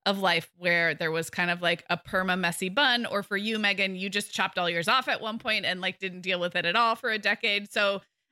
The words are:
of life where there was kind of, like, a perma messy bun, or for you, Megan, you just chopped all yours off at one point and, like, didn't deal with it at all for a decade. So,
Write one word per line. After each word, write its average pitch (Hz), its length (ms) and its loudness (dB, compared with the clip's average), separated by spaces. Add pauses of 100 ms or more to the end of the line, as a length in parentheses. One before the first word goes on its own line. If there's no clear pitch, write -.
of 196 140 0
life 170 380 0
where 170 360 2
there 160 160 -2
was 165 220 -2
kind 175 180 0
of, 175 100 -2
like, 170 300 0
a 175 80 2
perma 185 400 -2
messy 185 320 -2
bun, 240 380 2
or 196 160 -2
for 202 140 -4
you, 220 200 -2
Megan, 196 380 0
you 190 160 -4
just 202 200 -2
chopped 190 280 -2
all 175 100 2
yours 170 180 0
off 254 200 2
at 247 140 -2
one 220 180 -6
point 214 260 0
and, 180 160 -2
like, 185 160 -4
didn't 180 240 -8
deal 180 180 -2
with 175 160 -2
it 170 120 0
at 175 80 0
all 233 200 4
for 240 140 -6
a 220 80 0
decade. 208 540 0
So, 202 300 2 (300)